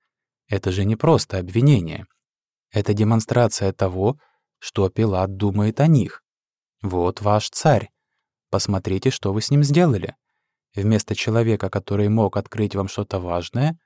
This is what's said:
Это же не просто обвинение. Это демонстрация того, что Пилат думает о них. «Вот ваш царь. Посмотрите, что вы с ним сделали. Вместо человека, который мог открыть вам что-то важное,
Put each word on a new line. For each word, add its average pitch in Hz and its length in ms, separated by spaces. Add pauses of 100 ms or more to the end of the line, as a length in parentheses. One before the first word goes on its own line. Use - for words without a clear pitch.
(460)
Это 98 240
же 98 140
не 110 120
просто 139 420
обвинение. 92 680 (640)
Это 107 220
демонстрация 110 800
того, 98 460 (400)
что - 320
Пилат 98 460
думает 104 440
о 147 60
них. 143 360 (600)
«Вот 90 380
ваш 104 300
царь. - 420 (600)
Посмотрите, 95 560
что 101 240
вы 107 80
с - 100
ним 143 140
сделали. 143 500 (600)
Вместо 104 400
человека, 113 560
который 104 400
мог 107 260
открыть 104 380
вам 98 120
что-то 101 320
важное, 90 680